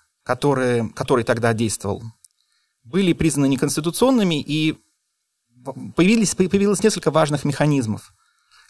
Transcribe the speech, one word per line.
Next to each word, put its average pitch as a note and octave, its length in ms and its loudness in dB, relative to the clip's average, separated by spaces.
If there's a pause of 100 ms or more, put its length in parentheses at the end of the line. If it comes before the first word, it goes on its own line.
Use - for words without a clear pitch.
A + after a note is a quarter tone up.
(220)
которые, B2 680 0
который A#2+ 340 0
тогда A#2 280 0
действовал, G#2+ 520 -4 (800)
были E3+ 280 0
признаны C#3+ 360 0
неконституционными, E3 920 0
и D#3 380 -2 (800)
в-, B2+ 360 -14
появились, G3 420 2
по-, F#3 140 0
появилось G3+ 340 0
несколько G3+ 280 0
важных D3 340 0
механизмов. C#3 720 -2 (560)